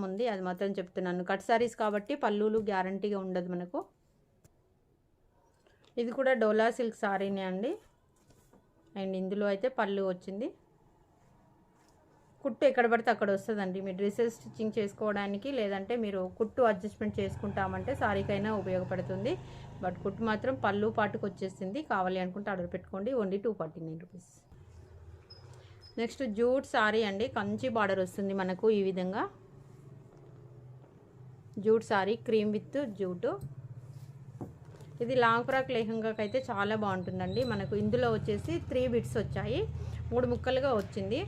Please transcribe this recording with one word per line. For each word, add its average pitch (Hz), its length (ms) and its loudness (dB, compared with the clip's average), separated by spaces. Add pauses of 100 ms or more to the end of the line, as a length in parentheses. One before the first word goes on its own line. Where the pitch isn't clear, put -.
ఉంది, 196 240 0
అది 196 160 -4
మాత్రం 180 300 -2
చెప్తున్నాను. 180 520 -2
కట్ 196 180 0
సారీస్ 233 340 4
కాబట్టి 208 320 0 (100)
పళ్ళులు 214 360 2 (100)
గ్యారంటీగా 190 560 0
ఉండదు 180 300 -2
మనకు. 180 240 -4 (2250)
ఇది 233 160 0
కూడా 262 140 6 (100)
డోలా 220 260 6 (100)
సిల్క్ 233 260 0
సారీనే 196 460 0
అండి. 196 220 0 (1300)
And 190 200 -2
ఇందులో 202 320 0
అయితే 196 160 0 (100)
పళ్ళు 196 320 2
వచ్చింది. 196 380 -6 (1900)
కుట్టు 262 280 0
ఎక్కడ 240 140 4 (100)
పడితే 226 200 2
అక్కడ 202 220 2
వస్తుందండి. 196 500 -2
మీ 190 40 -4 (100)
డ్రెస్సెస్ 226 380 2
స్టిచ్చింగ్ 220 420 -4
చేసుకోవడానికి, 202 680 -2 (120)
లేదంటే 196 340 -2 (100)
మీరు 196 180 -2 (160)
కుట్టు 226 340 4
అడ్జస్ట్‌మెంట్ 208 500 -4
చేసుకుంటామంటే 190 720 -2 (100)
సారీకైనా 202 480 0 (100)
ఉపయోగపడుతుంది. 185 720 -2 (500)
But 180 220 -2
కుట్టు 196 260 -2
మాత్రం 233 240 0 (120)
పళ్ళు 208 220 2 (100)
పాటుకు 214 320 0
వచ్చేసింది. 190 500 -6 (120)
కావాలి 185 320 2
అనుకుంటే 202 300 -6
ఆర్డర్ 175 220 -4
పెట్టుకోండి. 196 340 -4 (120)
Only 190 220 0
టూ 226 60 2 (100)
ఫార్టీ 160 260 -8
నైన్ 160 180 -8
రూపీస్. 180 260 -20 (1700)
నెక్స్ట్ 226 220 -2 (160)
జూట్ 254 360 4
సారీ 220 340 4
అండి, 196 180 0 (120)
కంచి 208 380 -2
బార్డర్ 196 260 4
వస్తుంది 196 400 -2
మనకు 185 240 0 (100)
ఈ - 20 4 (100)
విధంగా. 185 360 0 (2500)
జూట్ 220 260 6
సారీ, 196 240 4 (140)
cream 214 280 4
with - 220 -4 (220)
జూట్. 180 280 0 (1800)
ఇది 247 200 0
లాంగ్ 233 260 6
ఫ్రాక్ 262 280 2
లెహంగాకి 220 480 0
అయితే 214 140 0 (100)
చాలా 202 340 2
బాగుంటుందండి. 185 580 0 (100)
మనకు 196 300 -2
ఇందులో 233 340 4
వచ్చేసి 208 380 -2 (160)
త్రీ 254 140 2 (100)
బిట్స్ 226 280 0
వచ్చాయి, 202 380 -2 (520)
మూడు 247 220 2
ముక్కలుగా 254 380 2 (100)
వచ్చింది. 196 460 -2